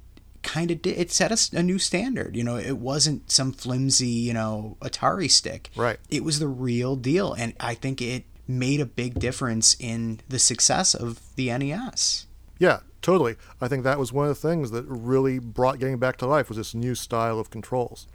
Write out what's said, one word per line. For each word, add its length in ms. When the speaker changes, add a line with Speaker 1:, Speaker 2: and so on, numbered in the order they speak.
Speaker 1:
kinda 320
di-, 160
it 200
set 220
us 180
a 100
new 160
standard. 600
You 80
know, 100
it 220
wasn't 520
some 220
flimsy, 560
you 260
know, 480
Atari 480
stick. 460
Speaker 2:
Right. 240
Speaker 1:
It 140
was 160
the 80
real 480
deal, 380
and 260
I 140
think 280
it 220
made 300
a 60
big 340
difference 580
in 520
the 100
success 560
of 240
the 140
N 120
E 120
S. 540
Speaker 2:
Yeah, 220
totally. 340
I 80
think 160
that 160
was 140
one 160
of 0
the 180
things 240
that 160
really 500
brought 420
gaming 200
back 180
to 80
life, 220
was 100
this 160
new 220
style 440
of 100
controls. 640